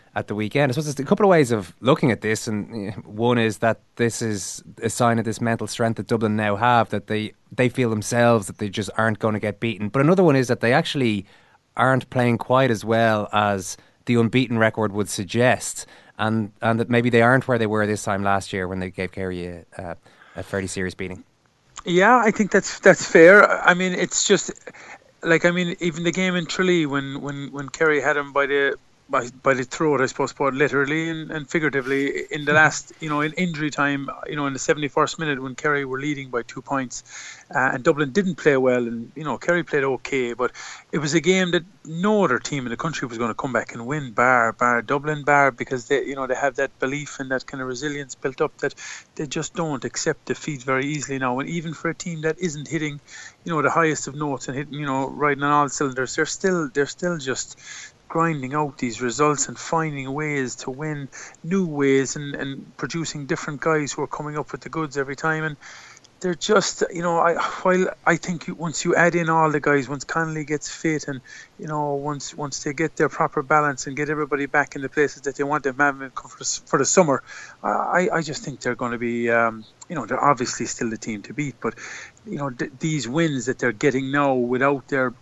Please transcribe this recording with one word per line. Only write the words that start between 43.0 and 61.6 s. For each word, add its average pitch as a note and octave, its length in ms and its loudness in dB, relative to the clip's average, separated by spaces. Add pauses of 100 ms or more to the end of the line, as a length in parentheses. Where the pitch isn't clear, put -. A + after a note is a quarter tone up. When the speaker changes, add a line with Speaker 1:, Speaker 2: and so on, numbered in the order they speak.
Speaker 2:
was A2+ 120 -8
gonna A2+ 160 -2
come C3+ 180 -6
back G#2+ 220 -2
and A#2 100 -10
win, C#3 260 -6
bar, A#2+ 420 4
bar A#2+ 280 0
Dublin, C#3+ 420 -4
bar, C#3 280 4
because B2 360 -6
they, C#3 160 2
you C3+ 120 -6
know, C3+ 100 -6
they B2+ 80 0
have C3 220 -2
that C#3 240 -4
belief C#3 400 -6
and C3 100 -6
that C3 160 -2
kind C#3 160 -10
of C3 60 -8
resilience C#3 480 -8
built C#3 260 -6
up D3+ 160 -4
that - 160 -4 (440)
they D#3 100 -6
just D3 260 -6
don't D3+ 320 -4
accept - 400 -4
defeat C3 380 -6
very C3+ 240 -2
easily C#3+ 320 -6
now. B2+ 180 -2
And C3+ 100 -6
even E3 280 -6
for E3 160 -6
a - 20 -4
team D#3+ 280 -10
that D#3 180 -2
isn't D3+ 280 -6
hitting, D3+ 320 -6 (440)
you F3 100 -6
know, D3+ 80 0
the C3 80 4
highest D#3 380 0
of C3+ 80 -10
notes D3 320 -6
and B2 100 -6
hitting, C#3+ 160 -8
you D3 140 -6
know, C3+ 240 -2
riding C#3 320 -2
on C#3+ 80 2
all D3 180 4
cylinders, C3 460 -4
they're D#3+ 100 0
still, E3+ 480 -2
they're C#3+ 140 2
still F3 320 -4
just C3 400 -6 (480)
grinding D3 460 -2
out D3 240 -2
these A2+ 240 -4
results C#3 480 2
and B2 100 -10
finding D3 540 -4
ways C#3+ 420 -4
to - 160 -12
win, C#3+ 380 -8 (340)
new F#3 220 0